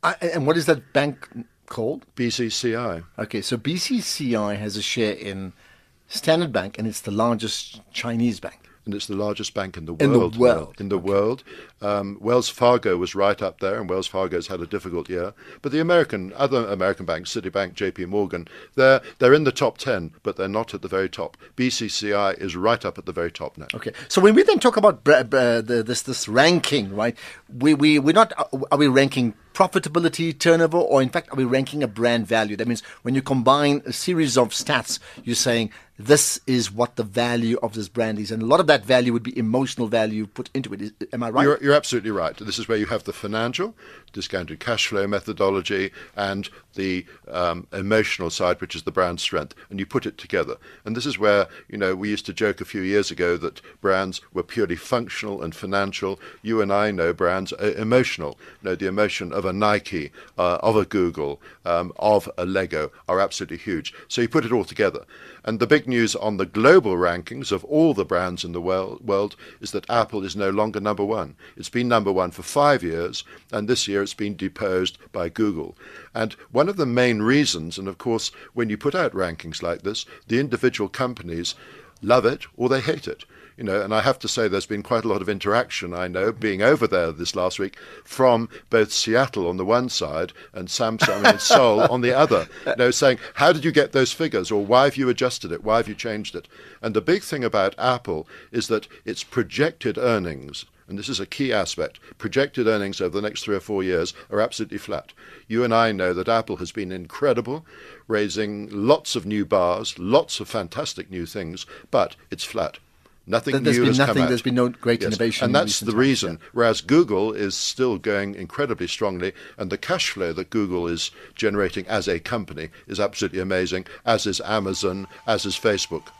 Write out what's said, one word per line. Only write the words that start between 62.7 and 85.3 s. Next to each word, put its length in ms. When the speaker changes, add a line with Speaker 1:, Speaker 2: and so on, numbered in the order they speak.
Speaker 2:
are 140
absolutely 360
huge. 360
So 140
you 60
put 160
it 80
all 140
together. 400
And 160
the 80
big 200
news 280
on 220
the 100
global 480
rankings 560
of 140
all 280
the 120
brands 380
in 100
the 80
wel-, 420
world 320
is 100
that 160
Apple 380
is 100
no 140
longer 300
number 260
one. 300
It's 140
been 180
number 240
one 200
for 100
five 400
years, 420
and 160
this 200
year 140
it's 140
been 200
deposed 640
by 180
Google. 480
And 180
one 160
of 100
the 100
main 340
reasons, 560
and 100
of 120
course, 320
when 180
you 60
put 180
out 180
rankings 480
like 220
this, 240
the 120
individual 500
companies 640
love 240
it 200
or 100
they 140
hate 260
it. 180
You 60
know, 180
and 120
I 80
have 180
to 80
say 220
there's 160
been 180
quite 220
a 20
lot 140
of 80
interaction, 640